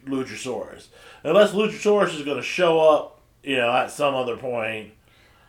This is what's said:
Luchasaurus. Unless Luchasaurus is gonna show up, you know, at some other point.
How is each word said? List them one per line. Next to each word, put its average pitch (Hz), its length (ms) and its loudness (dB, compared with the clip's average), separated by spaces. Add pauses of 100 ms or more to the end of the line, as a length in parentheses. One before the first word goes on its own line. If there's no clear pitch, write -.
Luchasaurus. 127 840 -8 (360)
Unless 190 300 4
Luchasaurus 208 640 0
is 147 80 -8
gonna 135 180 -6
show 165 380 2
up, 156 420 4 (220)
you 139 140 -4
know, 120 140 2
at 127 200 0
some 143 220 -2
other 123 240 -4
point. 110 540 -8 (580)